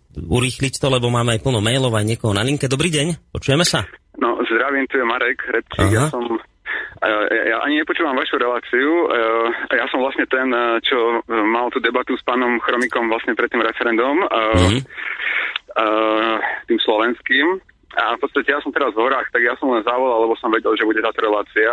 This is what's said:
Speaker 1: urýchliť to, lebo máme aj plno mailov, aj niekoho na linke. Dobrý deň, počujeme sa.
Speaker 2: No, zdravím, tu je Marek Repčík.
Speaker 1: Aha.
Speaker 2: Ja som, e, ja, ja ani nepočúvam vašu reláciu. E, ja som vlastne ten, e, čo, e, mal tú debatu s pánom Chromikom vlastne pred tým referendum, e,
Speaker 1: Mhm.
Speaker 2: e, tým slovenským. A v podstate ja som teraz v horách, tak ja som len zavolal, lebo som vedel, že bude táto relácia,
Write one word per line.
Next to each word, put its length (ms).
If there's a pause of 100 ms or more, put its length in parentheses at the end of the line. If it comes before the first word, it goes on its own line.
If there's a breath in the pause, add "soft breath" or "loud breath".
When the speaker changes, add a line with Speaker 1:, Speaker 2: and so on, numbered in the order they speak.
(140)
Speaker 1:
urýchliť 600
to, 140
lebo 180
máme 240
aj 80
plno 200
mailov, 320
aj 140
niekoho 260
na 100
linke. 240
Dobrý 220
deň, 420
počujeme 340
sa. 240 (260)
Speaker 2:
No, 280
zdravím, 440
tu 100
je 100
Marek 400
Repčík. 360
Speaker 1:
Aha. 120
Speaker 2:
Ja 140
som, 180
e, 140 (680 loud breath)
ja, 400
ja 140
ani 180
nepočúvam 360
vašu 220
reláciu. 520 (140)
E, 160 (520 loud breath)
ja 160
som 140
vlastne 260
ten, 220
e, 80 (240)
čo, 160 (240)
e, 240
mal 240
tú 100
debatu 360
s 80
pánom 360
Chromikom 480
vlastne 280
pred 120
tým 140
referendum, 560
e, 100 (300)
Speaker 1:
Mhm. 220 (920 loud breath)
Speaker 2:
e, 120 (800 loud breath)
tým 140
slovenským. 680 (480)
A 180
v 80
podstate 280
ja 120
som 80
teraz 240
v 80
horách, 300
tak 100
ja 160
som 120
len 140
zavolal, 400
lebo 140
som 120
vedel, 260
že 100
bude 160
táto 180
relácia, 540